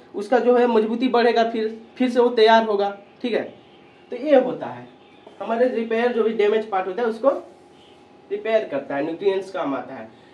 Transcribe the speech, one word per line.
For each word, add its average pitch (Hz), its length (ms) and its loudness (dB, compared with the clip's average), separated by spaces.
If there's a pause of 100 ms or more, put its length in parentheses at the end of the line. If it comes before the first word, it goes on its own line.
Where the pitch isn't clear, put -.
(160)
उसका 214 240 0
जो 240 160 4
है 240 120 4
मजबूती 226 400 0
बढ़ेगा, 233 360 2
फिर, 226 380 -4 (160)
फिर 254 120 0
से 233 100 0
वो 240 100 6
तैयार 226 340 6
होगा, 202 340 -2 (240)
ठीक 233 120 -4
है। - 200 -4 (580)
तो 247 40 -10
ये 277 200 2
होता - 300 2
है 123 220 -14 (540)
हमारे 226 260 0
repair, 226 440 -2
जो 233 120 -2
भी 220 60 2
डैमेज 214 400 0
part 190 180 -2
होता 185 140 -6
है 240 60 -2
उसको 262 360 0 (880)
repair 214 360 -2
करता 139 280 -8
है, 143 100 -4
nutrients 190 460 -4
काम 147 240 -4
आता 123 200 -10
है। 113 160 -16 (220)